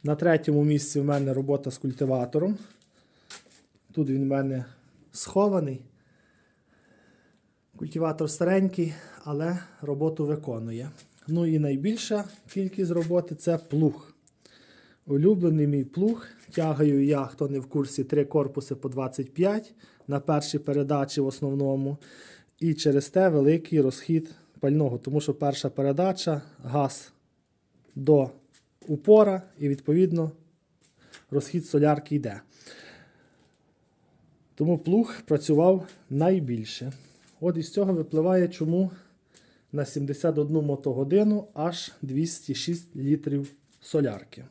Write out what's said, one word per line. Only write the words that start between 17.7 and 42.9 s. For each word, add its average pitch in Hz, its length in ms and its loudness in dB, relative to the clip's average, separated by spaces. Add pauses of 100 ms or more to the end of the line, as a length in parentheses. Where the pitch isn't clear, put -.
три 147 200 0
корпуси 139 500 -2
по 135 140 -8
двадцять 127 460 -6
п'ять 202 400 -2 (340)
на 143 120 -2
першій 147 380 0
передачі 143 640 -2
в 135 60 2
основному. 139 680 -2 (640)
І 160 140 0
через 139 340 2
те 190 200 4
великий 156 520 4
розхід 160 500 0 (300)
пального, 139 380 2
тому 143 220 -2
що 143 140 -2
перша 139 360 -2
передача, 156 720 0 (200)
газ 127 500 -2 (840)
до 139 360 4 (580)
упора 196 540 6 (160)
і, 147 100 -2
відповідно, 160 600 2 (1000)
розхід 143 360 -2
солярки 147 480 2
йде. 117 260 -4 (2250)
Тому 165 240 2
плуг 220 360 2 (100)
працював 160 600 4 (240)
найбільше. 135 840 -2 (480)
От 165 160 0
із 160 160 -6
цього 196 200 0
випливає, 170 560 2
чому 180 420 0 (800)
на 143 120 -4
сімдесят 143 540 -2
одну 151 240 0
мотогодину 147 920 0
аж 170 380 -6 (100)
двісті 143 520 -4
шість - 420 -6